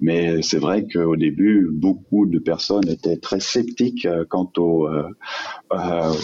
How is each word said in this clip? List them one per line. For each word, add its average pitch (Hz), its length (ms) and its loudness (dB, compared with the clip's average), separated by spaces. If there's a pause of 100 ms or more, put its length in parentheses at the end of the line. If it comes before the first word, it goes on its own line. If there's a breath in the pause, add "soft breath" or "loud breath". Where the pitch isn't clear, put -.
Mais 82 400 2
c'est 80 180 0
vrai 92 260 0
qu'au 82 300 0
début, 87 560 2
beaucoup 92 540 2
de 85 140 2
personnes 85 500 0
étaient 82 260 -2
très 95 240 -4
sceptiques, 120 680 -2
euh, 85 220 0
quant 90 300 -2
au, 82 300 2
euh, 76 160 -2 (680 loud breath)
euh, 87 400 -2 (120)